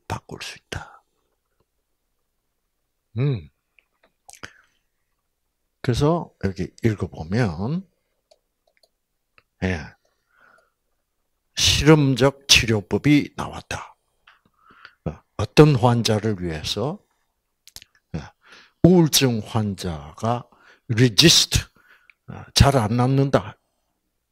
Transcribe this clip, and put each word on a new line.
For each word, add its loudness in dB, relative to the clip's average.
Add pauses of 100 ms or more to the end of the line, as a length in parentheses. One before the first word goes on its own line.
바꿀 -10
수 -16
있다. -18 (2250)
음. -4 (2250)
그래서 -2 (120)
여기 -6 (120)
읽어보면, -4 (1800)
예, -2 (1700)
실험적 2
치료법이 0
나왔다. -12 (1120)
어, -12 (160)
어떤 4
환자를 0
위해서? -8 (1160)
예, -10 (600)
우울증 4
환자가 -6 (420)
리지스트, 4 (680)
어, -16 (100)
잘 4
안 -2
낫는다. 0 (720)